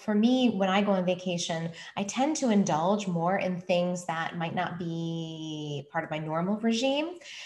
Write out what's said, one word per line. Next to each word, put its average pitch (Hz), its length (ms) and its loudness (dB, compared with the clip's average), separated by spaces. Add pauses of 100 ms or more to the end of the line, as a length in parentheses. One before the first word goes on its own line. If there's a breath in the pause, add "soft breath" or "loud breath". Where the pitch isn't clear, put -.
for 214 160 0
me, 247 340 6
when 190 180 2
I 196 140 4
go 202 80 2
on 185 160 2
vacation, 175 640 -2 (260 loud breath)
I 196 60 -2
tend 262 360 0
to 247 120 2
indulge 190 560 4
more 175 320 0
in 185 220 -2
things 180 460 0
that 165 300 -4
might 170 200 -4
not 170 240 -4
be 160 1120 -6
part 165 100 -2
of 160 80 -10
my 156 80 -2
normal 165 380 -2
regime. 269 640 0 (260 loud breath)